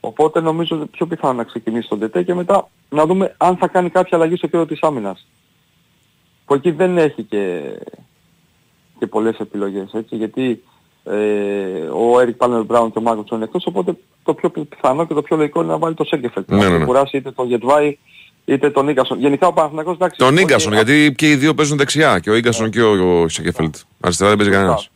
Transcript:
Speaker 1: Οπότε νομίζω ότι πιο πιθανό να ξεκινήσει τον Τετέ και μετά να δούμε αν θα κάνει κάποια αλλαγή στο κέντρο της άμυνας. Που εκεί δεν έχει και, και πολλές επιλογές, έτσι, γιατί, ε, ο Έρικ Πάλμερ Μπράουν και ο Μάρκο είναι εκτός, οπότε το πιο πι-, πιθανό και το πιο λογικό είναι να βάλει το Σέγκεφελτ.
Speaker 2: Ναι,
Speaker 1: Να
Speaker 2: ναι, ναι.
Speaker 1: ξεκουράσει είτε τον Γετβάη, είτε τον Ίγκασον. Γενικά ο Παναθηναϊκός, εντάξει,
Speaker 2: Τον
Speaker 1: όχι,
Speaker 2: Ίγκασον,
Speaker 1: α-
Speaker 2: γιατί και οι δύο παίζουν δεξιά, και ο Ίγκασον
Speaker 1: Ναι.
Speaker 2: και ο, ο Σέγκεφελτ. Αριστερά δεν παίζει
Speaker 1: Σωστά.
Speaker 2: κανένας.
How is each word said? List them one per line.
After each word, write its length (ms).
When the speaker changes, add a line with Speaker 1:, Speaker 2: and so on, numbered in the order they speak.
Speaker 1:
Οπότε 400
νομίζω 360
ότι 100
πιο 200
πιθανό 260
να 120
ξεκινήσει 440
τον 100
Τετέ 240
και 120
μετά 340
να 180
δούμε 300
αν 200
θα 120
κάνει 220
κάποια 260
αλλαγή 200
στο 100
κέντρο 200
της 160
άμυνας. 440
Που 100
εκεί 160
δεν 280
έχει 240
και, 380
και 80
πολλές 320
επιλογές, 540
έτσι, 240
γιατί, 460
ε, 100
ο 280
Έρικ 160
Πάλμερ 280
Μπράουν 280
και 60
ο 40
Μάρκο 300
είναι 120
εκτός, 220
οπότε 300
το 120
πιο 160
πι-, 140
πιθανό 420
και 80
το 80
πιο 140
λογικό 260
είναι 100
να 60
βάλει 160
το 100
Σέγκεφελτ. 460
Speaker 2:
Ναι, 60
Speaker 1:
Να 80
Speaker 2:
ναι, 60
ναι. 60
Speaker 1:
ξεκουράσει 400
είτε 140
τον 160
Γετβάη, 520
είτε 260
τον 180
Ίγκασον. 300
Γενικά 280
ο 60
Παναθηναϊκός, 420
εντάξει, 240
Speaker 2:
Τον 160
Speaker 1:
όχι, 80
Speaker 2:
Ίγκασον, 300
Speaker 1:
α- 40
Speaker 2:
γιατί 400
και 140
οι 60
δύο 180
παίζουν 240
δεξιά, 400
και 120
ο 40
Ίγκασον 300
Speaker 1:
Ναι. 60
Speaker 2:
και 120
ο, 400
ο 60
Σέγκεφελτ. 460
Αριστερά 280
δεν 100
παίζει 140
Speaker 1:
Σωστά. 140
Speaker 2:
κανένας. 300